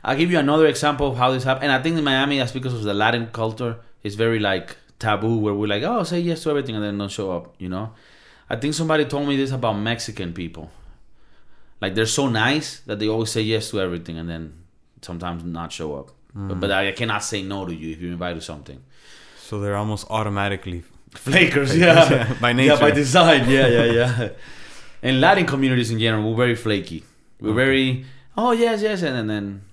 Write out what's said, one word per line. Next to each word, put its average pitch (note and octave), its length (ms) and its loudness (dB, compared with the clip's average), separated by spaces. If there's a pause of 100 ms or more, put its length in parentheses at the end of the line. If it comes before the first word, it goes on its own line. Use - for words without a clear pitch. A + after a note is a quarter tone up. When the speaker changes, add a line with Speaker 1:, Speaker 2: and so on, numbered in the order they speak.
Speaker 1:
I'll C3+ 140 -2
give F3 160 2
you E3+ 80 4
another D3+ 260 4
example C#3+ 460 2
of A#2 40 -6
how B2 140 4
this C3 140 -2
happened. C3 260 0
And - 20 4
I C3 80 2
think E3 160 0
in D#3 60 0
Miami, C#3 360 2
that's B2 140 -2
because B2+ 220 -4
of A2 80 -4
the G#2 120 -2
Latin A2+ 340 2
culture. A2+ 480 -4 (260)
It's G2+ 140 -8
very, A2+ 240 2
like, F#2+ 360 -2 (220)
taboo A2 400 0
where G#2 160 0
we're G#2 140 -2
like, G#2 160 0
"Oh, A3 180 -2
say E3+ 160 -2
yes E3+ 240 -2
to D#3 80 -2
everything C3 240 -2
and G#2+ 80 -4
then G2+ 160 -4
don't G2+ 120 -6
show G2 200 -6
up," F2 300 -8
you F#2 80 -8
know? G2+ 240 -8 (580)
I A#2 60 -2
think D3 180 -2
somebody D#3 300 2
told C#3+ 240 -2
me C#3 80 0
this C3+ 160 -2
about B2 220 -2
Mexican G#2 580 -6
people. E2 400 -12 (1080)
Like, G2 140 -4
they're A2 120 2
so C#3 220 0
nice B2 580 0
that G#2 120 -6
they G#2+ 100 -2
always A2 220 -2
say A2+ 120 -2
yes A2 280 -2
to G#2 100 -2
everything F2 380 -6
and E2 100 -8
then D#2+ 260 -10 (480)
sometimes F2 420 -8
not E2 280 -8
show D2+ 240 -8
up. C#2 140 -14 (240)
But, G2 220 -8
Speaker 2:
Mm. F2+ 40 -6
Speaker 1:
but G2 100 -2
I G2 220 0
cannot G#2+ 300 -4
say G2+ 200 -6
no G2 240 -8
to E2+ 80 -8
you D#2+ 180 -10
if D#2 80 -12
you F2 120 -8
invite F2 240 -6
to D#2+ 40 -10
something. D2 400 -16 (580)
Speaker 2:
So G#2 220 -8
they're G2+ 160 -2
almost G#2 340 -4
automatically G2+ 720 -4 (280)
Speaker 1:
Flakers, C#3+ 640 2
Speaker 2:
flakers, D#3+ 40 2
Speaker 1:
yeah. E3 340 8
Speaker 2:
yeah, A#2+ 300 2
by A#2+ 120 4
Speaker 1:
Yeah, C#3 280 6
by D3 80 8
Speaker 2:
nature. D3 60 4
Speaker 1:
design, C#3+ 560 4
yeah, C3+ 180 6
yeah, A#2 240 4
Speaker 2:
<laughs> A#2 80 4
Speaker 1:
yeah. A#2+ 280 0 (720)
In C3 180 2
Latin F3+ 260 4
communities B2+ 440 2
in A2+ 80 -2
general, A2 320 0
we're A2 60 -2 (100)
very A#2 100 2
flaky. F#2+ 480 -4 (360)
We're G#2+ 100 -2
Speaker 2:
Okay. A2 140 2
Speaker 1:
very, C3 400 2 (320)
"Oh, A#3+ 160 2
yes, A3+ 300 2
yes," G#3 200 -2
and, C#3 140 -2
and A2 140 -2
then G2+ 320 -6 (100)